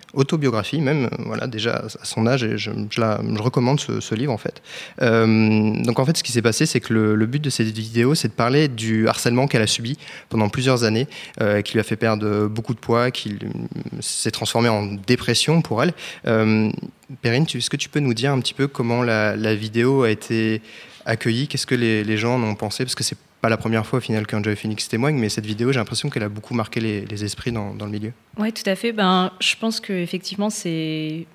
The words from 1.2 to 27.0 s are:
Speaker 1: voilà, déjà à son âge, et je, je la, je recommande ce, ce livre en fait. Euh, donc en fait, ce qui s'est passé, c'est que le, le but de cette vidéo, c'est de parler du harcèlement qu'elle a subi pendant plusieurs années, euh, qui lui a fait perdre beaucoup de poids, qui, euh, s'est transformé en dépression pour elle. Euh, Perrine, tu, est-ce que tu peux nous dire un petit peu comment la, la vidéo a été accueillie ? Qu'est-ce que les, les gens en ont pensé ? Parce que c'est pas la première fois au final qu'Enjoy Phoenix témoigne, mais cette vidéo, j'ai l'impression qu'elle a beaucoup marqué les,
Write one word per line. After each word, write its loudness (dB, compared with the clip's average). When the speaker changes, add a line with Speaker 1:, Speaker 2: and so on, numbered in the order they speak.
Speaker 1:
voilà, -4
déjà -2
à -18
son 0
âge, 2
et -2
je, -6
je -2
la, 2
je -2
recommande 2
ce, -4
ce -4
livre -2
en -4
fait. -8
Euh, 6
donc 2
en 2
fait, 2
ce -4
qui -6
s'est 2
passé, 4
c'est 0
que -4
le, 4
le 4
but -2
de 0
cette 2
vidéo, 2
c'est 0
de -6
parler 4
du 0
harcèlement 2
qu'elle 2
a 2
subi -4
pendant 2
plusieurs 2
années, 2
euh, 4
qui -6
lui 4
a -2
fait -4
perdre 0
beaucoup -4
de -6
poids, 2
qui, -6
euh, -8
s'est -4
transformé 0
en 0
dépression 2
pour 0
elle. 0
Euh, 4
Perrine, 2
tu, -6
est-ce -4
que -2
tu -8
peux -2
nous 2
dire 0
un 2
petit -4
peu 0
comment 0
la, 2
la 2
vidéo 2
a 4
été 0
accueillie ? 0
Qu'est-ce -4
que -2
les, 2
les 0
gens 0
en 0
ont 0
pensé ? -4
Parce -4
que -6
c'est -4
pas 2
la 4
première 0
fois -2
au -2
final -2
qu'Enjoy -2
Phoenix -6
témoigne, 0
mais 0
cette -4
vidéo, 0
j'ai 2
l'impression -4
qu'elle -4
a -4
beaucoup -10
marqué -2
les, -2